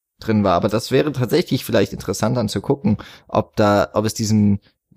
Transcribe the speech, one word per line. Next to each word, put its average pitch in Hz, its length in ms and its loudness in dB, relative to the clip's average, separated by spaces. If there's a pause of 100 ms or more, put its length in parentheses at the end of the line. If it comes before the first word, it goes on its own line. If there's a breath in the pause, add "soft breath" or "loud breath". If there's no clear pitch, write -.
(200)
drin 107 240 0
war. 92 100 2
Aber 98 140 0
das 107 220 -2
wäre 143 220 2
tatsächlich 131 520 -2
vielleicht 104 280 0
interessant 110 440 -4
dann 107 120 -2
zu 101 120 -4
gucken, - 380 0 (300 loud breath)
ob - 280 -4
da, 104 380 2
ob 107 100 0
es 107 100 -4
diesen 104 460 2 (360 soft breath)